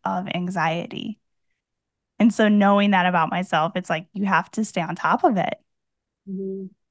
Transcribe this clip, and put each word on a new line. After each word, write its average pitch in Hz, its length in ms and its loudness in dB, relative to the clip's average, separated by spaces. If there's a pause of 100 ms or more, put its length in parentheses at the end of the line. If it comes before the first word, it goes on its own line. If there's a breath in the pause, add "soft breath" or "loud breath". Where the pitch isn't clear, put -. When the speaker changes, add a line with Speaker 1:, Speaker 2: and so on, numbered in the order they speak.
Speaker 1:
of 190 240 -4
anxiety. 175 920 -6 (1000)
And 214 140 6
so 214 160 4
knowing 202 440 4
that 180 140 4
about 175 240 2
myself, 165 440 -2
it's 180 160 -6
like, 170 220 -4
you 202 140 -4
have 180 260 0
to 220 120 -4
stay - 160 -6
on 170 140 -4
top - 300 0
of 254 120 4
it. - 180 -2 (760)
Speaker 2:
Mm-hmm. 190 380 -8 (240)